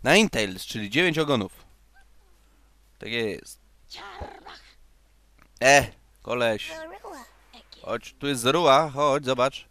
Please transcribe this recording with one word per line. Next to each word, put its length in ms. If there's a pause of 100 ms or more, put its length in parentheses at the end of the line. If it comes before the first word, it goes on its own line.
Ninetales, 600
czyli 240
dziewięć 300
ogonów. 460 (1300)
Tak 100
jest. 500 (2000)
E, 260 (340)
koleś. 500 (1080)
Chodź, 380
tu 80
jest 140
Zorua, 480
chodź, 360
zobacz. 460